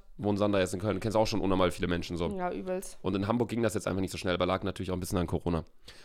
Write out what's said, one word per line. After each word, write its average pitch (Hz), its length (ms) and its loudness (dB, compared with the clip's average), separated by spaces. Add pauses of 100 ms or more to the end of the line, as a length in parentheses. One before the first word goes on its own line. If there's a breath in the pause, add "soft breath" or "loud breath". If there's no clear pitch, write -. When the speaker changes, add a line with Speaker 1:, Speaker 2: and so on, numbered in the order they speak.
(160)
Speaker 1:
Wohnt 104 220 2
Sandra 101 220 4
erst 92 140 2
in 90 60 -4
Köln. 101 140 0
Du 92 60 -2
kennst 110 160 0
auch 110 100 6
schon 104 140 0
unnormal 92 320 4
viele 87 160 -2
Menschen 85 280 -2
so. 82 120 0
Speaker 2:
Ja, 180 240 -4
übelst. 185 500 -6
Speaker 1:
Und 196 140 0
in 98 100 0
Hamburg 117 220 2
ging 117 140 -2
das 110 120 2
jetzt 101 140 -2
einfach 95 120 0
nicht 92 120 -2
so 85 60 -8
schnell, 92 160 0
aber 90 120 2
lag 92 160 0
natürlich 92 300 -4
auch 90 40 -2
ein 90 40 -4
bisschen 90 180 -2
an 85 80 0
Corona. 82 380 -2 (400 loud breath)